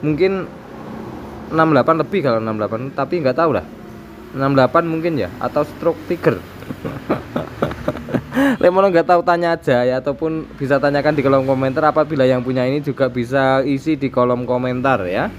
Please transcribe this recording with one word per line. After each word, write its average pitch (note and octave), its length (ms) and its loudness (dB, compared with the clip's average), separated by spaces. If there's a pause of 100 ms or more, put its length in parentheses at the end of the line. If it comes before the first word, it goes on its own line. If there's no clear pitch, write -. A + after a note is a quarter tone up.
Mungkin F3 400 0 (1120)
enam D#3+ 160 4
delapan D3+ 320 4
lebih F#3 160 -2
kalau A#2 240 0
enam A2 160 -4
delapan, A2 320 -4
tapi D3+ 320 -4
nggak C3 160 0
tahu D#3+ 160 2
lah. F2 80 -2 (720)
Enam C3+ 180 0
delapan C3+ 320 4
mungkin D#3+ 320 -2
ya, F2+ 220 -2
atau D3 240 0
stroke D#3+ 340 -2 (140)
tiger. D#3+ 300 0
<laughs> - 2250 -4
Lek F3+ 140 6
mono G3 160 4
nggak E3 160 2
tahu F3 160 4
tanya E3+ 320 2
aja B2 320 2
ya, C3 160 0
ataupun D#3+ 400 -4 (160)
bisa C#3 240 0
tanyakan C#3+ 320 2
di C#3+ 80 0
kolom C3+ 240 4
komentar. C3+ 420 2
Apabila D3+ 380 2
yang B2+ 160 2
punya B2+ 240 0
ini C#3+ 160 -2
juga C#3 240 0
bisa C3 560 2
isi C#3+ 320 0
di C3+ 160 -4
kolom B2 320 2
komentar B2+ 640 0
ya. B2 320 -2